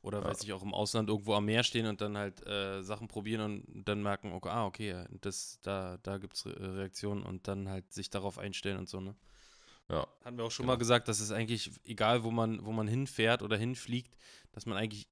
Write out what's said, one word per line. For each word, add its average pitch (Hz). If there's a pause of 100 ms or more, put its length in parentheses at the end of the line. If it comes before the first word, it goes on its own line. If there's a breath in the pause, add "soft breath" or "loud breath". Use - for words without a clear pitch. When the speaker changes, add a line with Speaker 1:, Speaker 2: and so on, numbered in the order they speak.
Speaker 1:
Oder, 101
Speaker 2:
Ja. 80
Speaker 1:
weiß -
ich, 104
auch 95
im 101
Ausland 107
irgendwo 104
am 104
Meer 110
stehen 117
und 107
dann 104
halt, 101
äh, 98
Sachen 104
probieren 110 (240)
und 101
dann 104
merken, 101
okay, 92
ah, 110
okay, 104
ja, 90 (140)
das, -
da, 95
da 98
gibt's -
Re-, 95
Reaktionen 98
und 92
dann 98
halt 95
sich -
darauf 98
einstellen 98
und 95
so, 95
ne? 98 (720 soft breath)
Speaker 2:
Ja, 78 (200)
Speaker 1:
Hatten 123
wir 120
auch 113
schon 127
Speaker 2:
genau. 127
Speaker 1:
mal 120
gesagt, 117
dass 104
es 107
eigentlich, 110 (140)
egal 113
wo 113
man, 113
wo 107
man 110
hinfährt 120
oder 107
hinfliegt, 120 (340 loud breath)
dass -
man 110
eigentlich 104